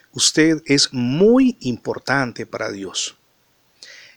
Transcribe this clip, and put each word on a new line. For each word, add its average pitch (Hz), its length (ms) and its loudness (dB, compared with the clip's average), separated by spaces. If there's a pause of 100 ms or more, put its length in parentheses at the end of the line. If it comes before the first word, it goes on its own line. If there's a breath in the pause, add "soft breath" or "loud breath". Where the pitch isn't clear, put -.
(120)
Usted 156 520 0
es 139 280 2
muy 196 680 2
importante 123 840 -4
para 113 240 -6
Dios. 98 460 -8 (1000 loud breath)